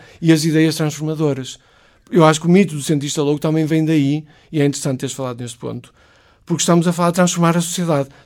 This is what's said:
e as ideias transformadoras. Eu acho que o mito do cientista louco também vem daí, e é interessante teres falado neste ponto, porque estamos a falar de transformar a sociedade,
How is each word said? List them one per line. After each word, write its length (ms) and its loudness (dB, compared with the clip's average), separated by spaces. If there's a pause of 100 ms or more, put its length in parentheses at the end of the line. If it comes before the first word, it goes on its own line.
(220)
e 100 4
as 120 4
ideias 320 2
transformadoras. 840 -4 (540)
Eu 140 4
acho 160 4
que 60 -6
o 20 4
mito 260 4
do 60 -8
cientista 420 -2
louco 160 0
também 260 0
vem 200 0
daí, 400 0 (260)
e 100 -2
é 40 2
interessante 340 -2
teres 160 -8
falado 260 -8
neste 160 -12
ponto, 340 -12 (540)
porque 160 -2
estamos 260 2
a 60 2
falar 180 0
de 40 -4
transformar 420 2
a 40 0
sociedade, 480 -2 (160)